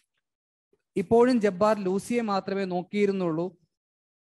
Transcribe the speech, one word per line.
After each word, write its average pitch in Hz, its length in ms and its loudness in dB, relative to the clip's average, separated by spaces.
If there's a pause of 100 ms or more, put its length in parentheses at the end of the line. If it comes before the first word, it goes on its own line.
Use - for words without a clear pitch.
(960)
ഇപ്പോഴും 233 440 4
ജബ്ബാർ 208 380 2
ലൂസിയെ 196 420 -4
മാത്രമേ 196 440 -4
നോക്കിയിരുന്നുള്ളൂ. 185 960 -2 (600)